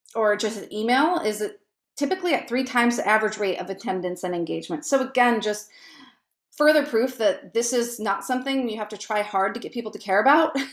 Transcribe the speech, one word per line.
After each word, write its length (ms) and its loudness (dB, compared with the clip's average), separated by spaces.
or 220 2
just 260 -4
an 120 -14
email 460 2
is 220 -2
typically 380 0
at 160 -2
three 160 0
times 320 2
the 100 -2
average 300 2
rate 220 -2
of 100 -8
attendance 560 -4
and 100 -2
engagement. 500 -6
So 220 0
again, 320 2
just 300 -4
further 340 4
proof 320 0
that 360 0
this 180 0
is 260 0
not 280 -4
something 420 -2
you 100 -6
have 120 -8
to 80 -10
try 240 -2
hard 320 0
to 60 -8
get 120 -8
people 200 -6
to 80 -12
care 200 2
about. 420 4
<laughs> 120 -6